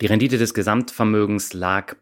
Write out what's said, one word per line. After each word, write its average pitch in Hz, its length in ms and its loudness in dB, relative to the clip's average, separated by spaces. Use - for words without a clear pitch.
Die 107 60 0
Rendite 117 320 2
des 113 160 0
Gesamtvermögens 107 1000 0
lag 95 480 -2